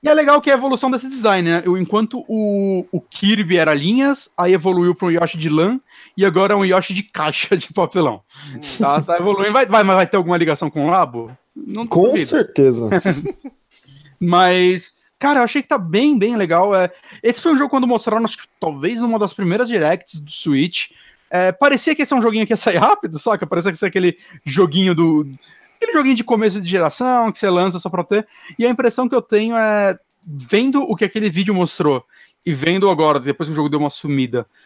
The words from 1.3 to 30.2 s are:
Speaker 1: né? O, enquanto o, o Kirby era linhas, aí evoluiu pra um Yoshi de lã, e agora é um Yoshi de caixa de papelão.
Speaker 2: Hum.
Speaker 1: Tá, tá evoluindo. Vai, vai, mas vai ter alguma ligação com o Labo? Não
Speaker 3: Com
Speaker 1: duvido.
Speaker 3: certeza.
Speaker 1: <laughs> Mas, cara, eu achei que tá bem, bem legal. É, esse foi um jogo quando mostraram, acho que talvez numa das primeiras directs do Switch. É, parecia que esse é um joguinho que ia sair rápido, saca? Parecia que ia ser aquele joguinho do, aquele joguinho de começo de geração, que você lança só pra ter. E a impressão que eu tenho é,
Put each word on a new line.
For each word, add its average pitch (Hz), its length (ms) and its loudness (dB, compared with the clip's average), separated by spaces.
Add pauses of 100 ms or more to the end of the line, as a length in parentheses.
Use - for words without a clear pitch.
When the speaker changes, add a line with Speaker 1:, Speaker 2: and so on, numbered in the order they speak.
Speaker 1:
né? 170 160 0
O, 180 120 0
enquanto 220 500 -2
o, 202 640 -2
o 180 100 -4
Kirby 196 560 0
era 156 160 4
linhas, 247 640 0
aí 180 160 2
evoluiu 180 400 2
pra 180 140 -2
um 175 40 2
Yoshi 170 260 0
de 156 120 -4
lã, 175 300 2 (360)
e 190 100 2
agora 196 280 2
é 208 40 2
um 196 80 2
Yoshi 185 280 0
de 190 100 -6
caixa - 540 -4
de - 160 -8
papelão. 175 480 0 (320)
Speaker 2:
Hum. 120 60 -14 (180)
Speaker 1:
Tá, 147 240 2
tá 170 160 -2
evoluindo. 196 360 0
Vai, 254 120 4
vai, 208 180 4
mas 190 120 4
vai 185 100 4
ter 196 120 -2
alguma 175 200 0
ligação 160 320 -2
com 143 160 -4
o 156 60 0
Labo? 123 440 -2 (200)
Não 220 320 -10
Speaker 3:
Com 175 220 2
Speaker 1:
duvido. 254 180 0
Speaker 3:
certeza. 131 640 2
Speaker 1:
<laughs> 165 540 -2 (760)
Mas, 180 720 2 (280)
cara, 285 200 2
eu 247 40 4
achei 254 180 -2
que - 60 -10
tá 294 100 -2
bem, 220 400 0
bem 220 180 0
legal. 185 380 0
É, 180 180 2 (300)
esse 233 200 -2
foi 330 120 2
um 277 40 2
jogo 277 120 0
quando 262 180 0
mostraram, 226 380 0
acho - 120 -8
que - 100 -20 (120)
talvez 165 420 -4
numa 226 180 -2
das 208 140 -2
primeiras 202 340 -2
directs 180 520 -2
do 147 120 -18
Switch. 147 600 -4 (380)
É, 180 220 0
parecia 277 440 0
que 302 80 -2
esse 277 100 -4
é - 20 2
um 247 60 2
joguinho 220 240 0
que 226 80 -2
ia 214 40 -2
sair 180 200 0
rápido, 196 420 0
saca? 180 280 -2
Parecia 170 240 -2
que 160 40 -8
ia - 40 -16
ser 202 80 -2
aquele 180 300 0 (280)
joguinho 175 480 2
do, 156 340 2 (480)
aquele 466 180 -4
joguinho 269 220 4
de 226 80 -4
começo 214 380 0
de 170 80 -8
geração, 220 640 0
que - 80 -10
você 202 100 0
lança 180 300 0
só 185 100 -8
pra 175 140 -4
ter. 208 240 -2 (300)
E 226 80 -2
a 240 40 2
impressão 247 400 0
que 262 60 -2
eu 240 60 2
tenho 220 360 -2
é, 208 400 0 (280)